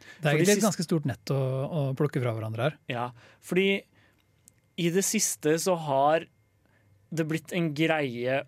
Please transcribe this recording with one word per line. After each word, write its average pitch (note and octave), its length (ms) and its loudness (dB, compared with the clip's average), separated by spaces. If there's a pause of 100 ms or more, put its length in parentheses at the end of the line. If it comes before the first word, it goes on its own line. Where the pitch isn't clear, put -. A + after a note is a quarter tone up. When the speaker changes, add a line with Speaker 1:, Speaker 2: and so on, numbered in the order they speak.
(220)
Speaker 1:
Det - 0 -
er - 0 -
Speaker 2:
Fordi D3+ 160 4
Speaker 1:
egentlig F#3 160 6
et G3 80 2
Speaker 2:
sist G#3+ 80 4
Speaker 1:
ganske E3+ 160 -4
stort D#3+ 180 0
nett B2+ 200 -4 (100)
å, C3+ 80 0 (240)
å C#3 300 -2
plukke D3 260 0
fra B2 100 0
hverandre A2 380 -6
her. - 80 -8 (100)
Speaker 2:
Ja, A#2+ 220 -4 (320)
fordi G3 400 0 (960)
i E3+ 120 0
det F#3 120 2
siste - 560 0
så F3+ 180 0
har D3+ 480 2 (880)
det E3 140 -2
blitt D#3+ 260 -4
en E3 220 0
greie C#3 720 0